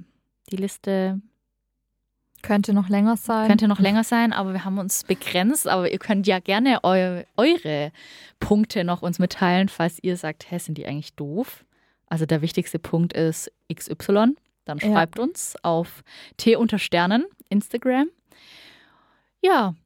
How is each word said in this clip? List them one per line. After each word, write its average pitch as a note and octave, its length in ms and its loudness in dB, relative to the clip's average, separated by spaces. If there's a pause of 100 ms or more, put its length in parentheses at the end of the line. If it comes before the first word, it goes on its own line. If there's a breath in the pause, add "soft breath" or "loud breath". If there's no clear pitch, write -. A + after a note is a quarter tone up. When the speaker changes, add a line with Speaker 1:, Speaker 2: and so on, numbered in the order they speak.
(520)
Speaker 1:
die F#3+ 40 -6
Liste F#3+ 640 -4 (1200)
Speaker 2:
Könnte G#3 300 0
noch G3+ 160 2
länger G#3 280 2
sein. A3 320 -2
Speaker 1:
könnte G#3+ 200 6
noch G3 120 0
länger G3+ 240 4
sein, A#3 280 2
aber F#3+ 200 -2
wir F#3 120 -4
haben F#3+ 140 -4
uns F#3+ 260 -4
begrenzt. F#3+ 640 0
Aber F#3 240 0
ihr F#3+ 60 -4
könnt G3+ 300 0
ja F#3+ 100 2
gerne A3 460 2
eu-, F#3 400 2 (120)
eure D#3 540 2 (480 loud breath)
Punkte G#3+ 460 0
noch F3 180 -2
uns F3 160 -4
mitteilen, F3+ 500 2
falls - 340 -2
ihr F3+ 140 -2
sagt, D#3 340 -10
„Hä, F3 80 -6
sind D3+ 200 -8
die - 80 -10
eigentlich D3 280 -8
doof?“ D#3 520 -8 (400)
Also D#3+ 180 -2
der D#3 160 0
wichtigste E3 380 -4
Punkt E3+ 360 -2
ist - 360 -2 (180)
X - 220 -12
Y. G#3 460 2 (280)
Dann D3 140 -8
Speaker 2:
Ja. G#3 100 -2
Speaker 1:
schreibt E3 300 2
uns D4 440 -6
auf E3+ 400 -2 (360 loud breath)
T A3+ 180 4
unter A3 220 0
Sternen, F#3 460 0 (260)
Instagram. B3+ 560 0 (1400 soft breath)
Ja. B3+ 320 4 (120)